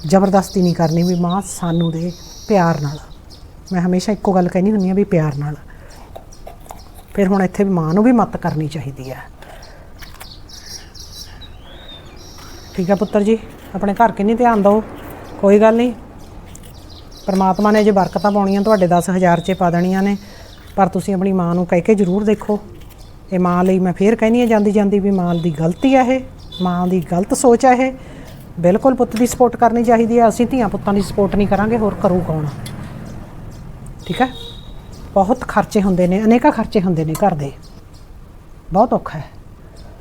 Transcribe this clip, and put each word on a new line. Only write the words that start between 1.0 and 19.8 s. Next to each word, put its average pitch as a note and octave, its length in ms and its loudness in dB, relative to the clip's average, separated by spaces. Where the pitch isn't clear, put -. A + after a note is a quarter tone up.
ਵੀ F3+ 140 0
ਮਾਂ F3 300 0
ਸਾਨੂੰ E3 460 -2
ਦੇ, E3 200 -6
ਪਿਆਰ E3+ 320 2
ਨਾਲ। D3 180 -6
ਮੈਂ F3+ 80 -2
ਹਮੇਸ਼ਾ F3+ 320 0
ਇੱਕੋ G3 200 -2
ਗੱਲ F3+ 160 2
ਕਹਿੰਦੀ F#3 240 0
ਹੁੰਦੀ G3 160 0
ਹਾਂ F#3+ 60 0
ਵੀ G3+ 120 2
ਪਿਆਰ D#3 300 0
ਨਾਲ। D3 200 -6
ਫਿਰ G3 140 2
ਹੁਣ G3 140 2
ਇੱਥੇ F#3 220 0
ਵੀ G3 60 0
ਮਾਂ D#3+ 240 0
ਨੂੰ G#3 100 4
ਵੀ B3+ 80 4
ਮੱਤ G#3 240 0
ਕਰਨੀ D#3 320 -4
ਚਾਹੀਦੀ C3 420 -10
ਹੈ। C3 120 -14
ਠੀਕ F#3 160 -2
ਹੈ G3+ 40 2
ਪੁੱਤਰ G#3 280 0
ਜੀ, A3 160 2
ਆਪਣੇ G3+ 200 -2
ਘਰ A3 180 2
ਕਿੰਨੀ G#3 220 0
ਧਿਆਨ A3+ 280 2
ਦਿਓ, G#3 200 4
ਕੋਈ G3+ 200 6
ਗੱਲ A3 160 6
ਨਹੀਂ। A#3+ 160 0
ਪਰਮਾਤਮਾ F#3+ 440 2
ਨੇ G#3+ 140 4
ਜੇ G#3+ 80 4
ਬਰਕਤਾਂ F#3+ 400 0
ਪਾਉਣੀਆਂ G3 300 2
ਤੁਹਾਡੇ G3+ 240 4
ਦਸ F3 240 2
ਹਜ਼ਾਰ F3+ 300 2
'ਚ F3+ 120 -2
ਪਾ F3 180 0
ਦੇਣੀਆਂ F#3 320 0